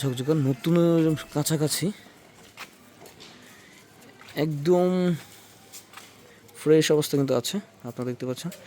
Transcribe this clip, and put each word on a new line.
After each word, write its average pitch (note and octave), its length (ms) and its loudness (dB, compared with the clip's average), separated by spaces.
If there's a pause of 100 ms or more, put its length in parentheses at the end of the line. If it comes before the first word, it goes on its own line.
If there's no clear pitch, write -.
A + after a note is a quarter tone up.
ঝকঝকা, C3 320 -2 (140)
নতুনের E3 560 2 (320)
কাছাকাছি, D3 500 -2 (2500)
একদম D#3+ 440 2 (1700)
ফ্রেশ D#3 260 6 (100)
অবস্থা D3+ 240 0
কিন্তু C3+ 200 0
আছে। - 160 -6 (340)
আপনারা B2 200 -10
দেখতে B2 200 -8
পাচ্ছেন D3 220 -8 (160)